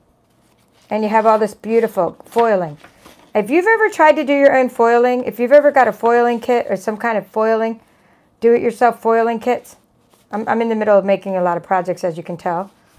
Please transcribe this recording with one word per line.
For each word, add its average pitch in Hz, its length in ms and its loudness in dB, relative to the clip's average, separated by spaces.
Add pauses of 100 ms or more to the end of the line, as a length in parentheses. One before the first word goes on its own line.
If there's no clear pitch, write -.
(920)
and 214 140 -4
you 214 40 -2
have 220 160 2
all 220 140 4
this 214 160 -2
beautiful 214 720 -2
foiling. 190 520 -2 (600)
If 208 140 -2
you've 359 180 2
ever 440 200 2
tried 311 280 2
to 311 80 -2
do 277 100 0
your 277 220 4
own 254 120 2
foiling, 240 560 0
if - 140 -8
you've 240 140 0
ever 294 180 6
got 269 160 4
a 214 60 -2
foiling 240 480 0
kit 240 280 -2
or 196 80 -2
some 214 200 -6
kind 226 200 -4
of 196 120 -6
foiling, 226 520 -2 (600)
do-it-yourself 233 600 2
foiling 226 380 0
kits, - 380 -6 (560)
I'm, 214 160 -8
I'm 220 120 -2
in 233 80 -2
the 226 60 -2
middle 214 240 2
of 190 60 0
making 196 320 -2
a 185 60 -2
lot 175 140 -2
of 170 60 -8
projects, 180 400 -4
as 170 140 -6
you 165 80 -12
can 175 120 -10
tell. 180 360 -8 (260)